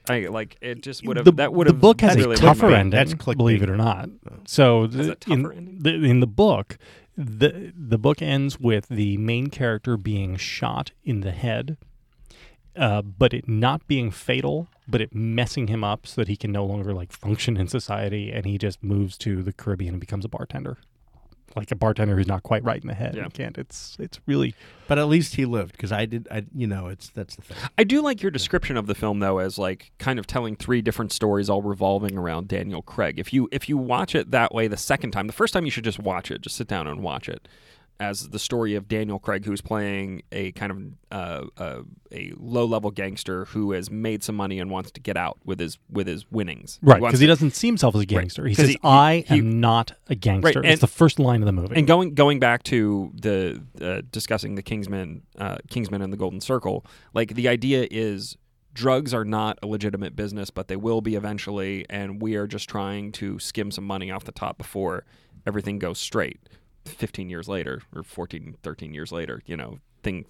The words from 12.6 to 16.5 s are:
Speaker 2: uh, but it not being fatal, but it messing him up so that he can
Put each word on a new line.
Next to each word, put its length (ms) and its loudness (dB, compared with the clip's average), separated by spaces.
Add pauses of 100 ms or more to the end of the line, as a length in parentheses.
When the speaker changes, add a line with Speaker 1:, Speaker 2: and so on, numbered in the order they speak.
Speaker 2:
uh, 260 2
but 320 2
it 140 -4
not 400 2
being 240 0
fatal, 560 -2 (200)
but 140 0
it 120 -6
messing 540 -2
him 160 -2
up 240 -2
so 140 -4
that 60 0
he 100 -2
can 140 -6